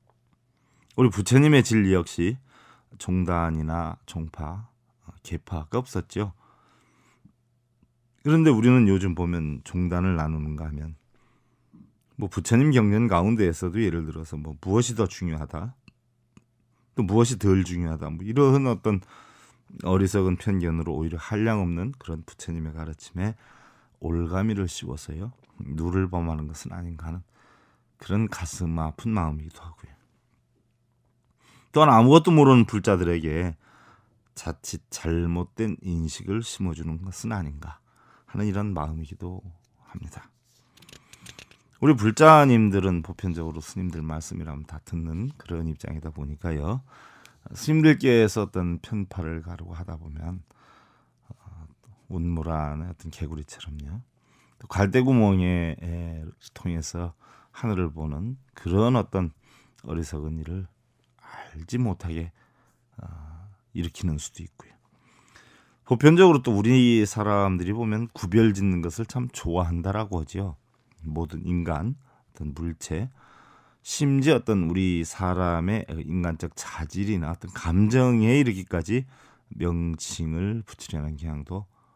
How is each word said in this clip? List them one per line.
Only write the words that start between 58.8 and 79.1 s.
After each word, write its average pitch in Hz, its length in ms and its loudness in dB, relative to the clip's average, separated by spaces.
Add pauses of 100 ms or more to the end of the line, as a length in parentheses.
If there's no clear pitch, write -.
어떤 92 360 -2 (540)
어리석은 78 520 -8
일을 85 300 -10 (500)
알지 - 640 -12
못하게, 85 520 -4 (680)
어, 80 500 -18 (240)
일으키는 85 460 -4
수도 - 240 -14
있고요. - 300 -20 (1120)
보편적으로 156 560 8
또 120 120 2
우리 117 520 6
사람들이 101 640 0
보면 113 360 -4
구별 107 440 4
짓는 98 300 0
것을 87 240 -6
참 123 260 -6
좋아한다라고 90 880 -2
하죠. 92 360 -8 (460)
모든 78 440 -8
인간, 87 500 -4 (340)
어떤 73 220 -12
물체, 82 580 -8 (720)
심지어 139 540 2
어떤 98 320 0
우리 90 380 0
사람의 90 800 -2
인간적 82 640 -6
자질이나 90 760 -6
어떤 - 220 -12
감정에 113 880 2
이르기까지 104 680 -2 (420)